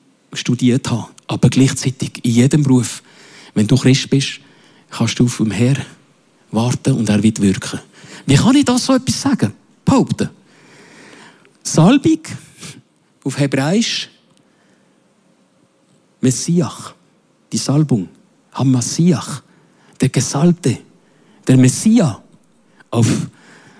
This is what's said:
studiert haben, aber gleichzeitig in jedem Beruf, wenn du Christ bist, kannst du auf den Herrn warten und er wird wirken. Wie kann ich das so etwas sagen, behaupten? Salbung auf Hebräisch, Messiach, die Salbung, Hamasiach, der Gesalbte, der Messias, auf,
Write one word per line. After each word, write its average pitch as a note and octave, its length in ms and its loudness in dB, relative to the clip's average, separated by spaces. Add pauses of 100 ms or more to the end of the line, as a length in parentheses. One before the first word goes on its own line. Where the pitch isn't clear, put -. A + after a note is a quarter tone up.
(340)
studiert B2+ 560 -2
haben, A2 180 -4 (200)
aber - 220 0
gleichzeitig - 760 -2
in B2 80 0
jedem C3+ 320 2
Beruf, B2+ 400 0 (500)
wenn G#2 140 0
du C3+ 80 4
Christ - 340 0
bist, - 300 -2 (500)
kannst - 300 -4
du B2+ 60 4
auf A#2+ 120 -4
den A2 140 -2
Herrn B2 320 0 (680)
warten B2 420 -2
und A2 160 -2
er G#2 120 2
wird A2 200 0
wirken. - 380 -2 (460)
Wie C3+ 100 4
kann A3+ 200 4
ich D4 100 4
das B3 200 0
so C4+ 80 2
etwas - 280 -2
sagen, - 320 -2 (320)
behaupten? F#3+ 440 0 (1300)
Salbung C#4+ 560 2 (1040)
auf C3+ 140 -8
Hebräisch, C#3+ 720 -2 (2000)
Messiach, C3+ 720 -2 (580)
die A2+ 60 -6
Salbung, C3 520 0 (440)
Hamasiach, C3 920 0 (580)
der C3+ 80 2
Gesalbte, C#3+ 680 0 (680)
der C3 100 6
Messias, C3 600 2 (720)
auf, A#2 180 2 (720)